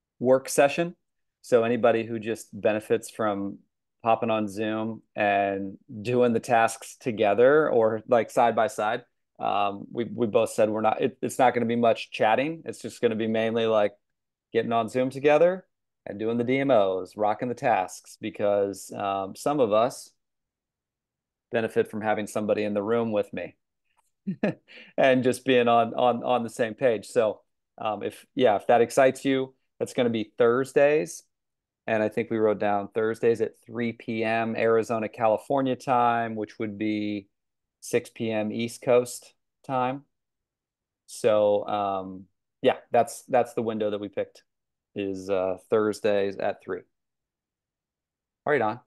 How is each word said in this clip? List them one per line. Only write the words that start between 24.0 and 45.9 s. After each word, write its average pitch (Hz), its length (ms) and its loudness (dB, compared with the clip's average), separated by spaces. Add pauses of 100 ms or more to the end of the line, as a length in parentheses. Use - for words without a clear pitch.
<laughs> - 720 -8
and 131 260 4
just 123 220 0
being 123 240 4
on, 117 240 4
on, 123 300 0
on 123 200 0
the 113 60 -8
same 110 240 -4
page. 113 320 0
So, 110 340 0 (380)
um, 107 260 -6
if, - 220 -10 (100)
yeah, 113 220 4
if - 100 -8
that 120 140 6
excites 131 420 2
you, 131 300 -2 (260)
that's 117 140 -6
gonna 120 160 0
be 113 280 -4
Thursdays. 143 840 2 (600)
And 113 160 0
I 110 60 0
think 113 240 -4
we 113 60 0
wrote 107 220 2
down 101 360 -2
Thursdays 113 460 0
at - 240 -4
three 117 260 -6
P 113 320 -6
M 113 320 -2
Arizona, 113 540 0
California 127 640 0
time, 117 600 0
which 107 220 -10
would 107 200 -8
be 104 500 -4 (540)
six - 280 -4
P 113 220 -6
M 107 220 -4
East 117 280 -8
Coast 123 520 -2 (340)
time. 131 360 -4 (1040)
So, 104 600 2
um, 98 560 -6 (380)
yeah, 120 160 2 (140)
that's, - 320 0
that's 120 300 -2
the 123 80 -6
window 107 280 -4
that 101 100 -4
we 104 80 -8
picked, - 360 -10 (520)
is, 98 340 -6
uh, 92 280 -2 (120)
Thursdays 104 680 0